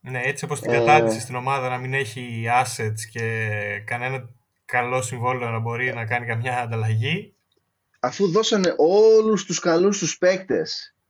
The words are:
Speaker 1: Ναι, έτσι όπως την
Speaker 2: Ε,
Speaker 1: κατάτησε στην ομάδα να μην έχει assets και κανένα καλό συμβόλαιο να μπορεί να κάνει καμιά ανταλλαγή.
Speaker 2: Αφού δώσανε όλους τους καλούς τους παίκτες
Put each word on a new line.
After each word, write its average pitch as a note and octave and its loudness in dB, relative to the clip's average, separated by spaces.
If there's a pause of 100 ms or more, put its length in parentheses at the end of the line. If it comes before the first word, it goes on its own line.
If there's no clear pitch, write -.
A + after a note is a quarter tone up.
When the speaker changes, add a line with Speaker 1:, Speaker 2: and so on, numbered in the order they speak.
Speaker 1:
Ναι, B2+ -8
έτσι C#3+ -4
όπως - -6
την A#2+ -4
Speaker 2:
Ε, A#2+ 4
Speaker 1:
κατάτησε A2+ 4
στην B2 -10
ομάδα B2+ -2
να B2 -4
μην C3 -6
έχει A#2+ -6 (180)
assets A2 -4 (120)
και A#2 -6 (640)
κανένα A#2+ -6 (360)
καλό B2 0
συμβόλαιο B2 -2
να A2+ -2
μπορεί A#2 -4
να A2+ -6
κάνει A#2+ -2
καμιά A#2+ -4
ανταλλαγή. A2+ -2 (640)
Speaker 2:
Αφού E3+ 0
δώσανε G3+ 2
όλους A3 6
τους E3 -4
καλούς F3+ 2
τους D#3+ -4
παίκτες F3+ -2 (140)